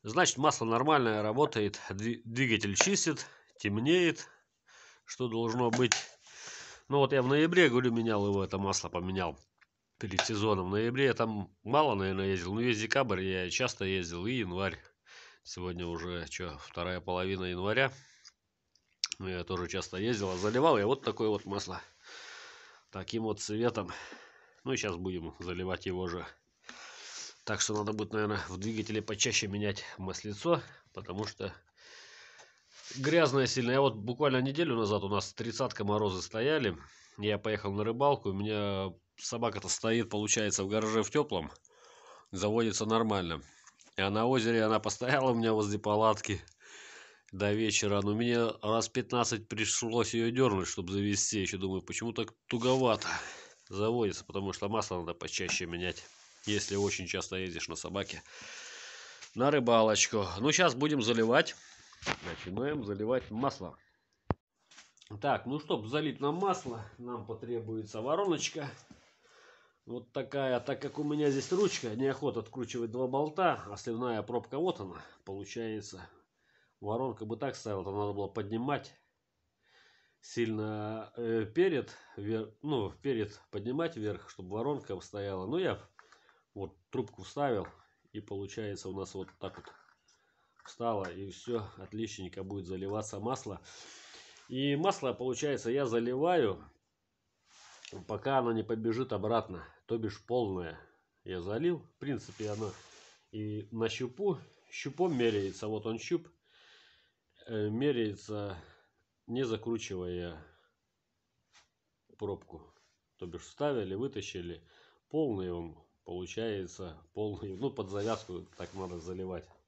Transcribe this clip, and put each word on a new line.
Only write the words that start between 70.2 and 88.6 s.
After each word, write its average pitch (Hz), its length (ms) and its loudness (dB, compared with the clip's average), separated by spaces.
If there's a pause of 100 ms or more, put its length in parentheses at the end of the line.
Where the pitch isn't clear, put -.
так 135 220 -4
как 147 160 -6
у 151 60 -2
меня 147 260 4
здесь 135 220 0
ручка, 180 420 2
неохота 131 460 0
откручивать 117 500 -6
два 127 160 0
болта, 147 640 2
а 104 60 -8
сливная 117 460 -2
пробка 117 360 -4
вот 170 220 0
она, 92 220 -10 (220)
получается. 101 840 -8 (720)
Воронка 113 440 -4
бы 110 120 -6
так 135 200 -4
стояла, 101 280 -4
то 98 120 -4
надо 104 160 0
было 98 160 -4
поднимать 113 640 -4 (1300)
сильно, 107 960 -4
э, 113 280 0
перед, 147 520 2 (200)
вер-, 107 460 -4
ну, 127 280 0 (120)
перед 110 380 -2 (100)
поднимать 131 460 -4
вверх, 104 340 -4
чтобы 90 200 -14
воронка 113 500 -2
стояла. 98 460 -6
Ну, 139 120 -2
я 135 220 0 (760)
вот 95 220 -10 (140)
трубку 117 340 -6
вставил, 123 420 0 (460)
и 107 80 -10
получается 101 680 -8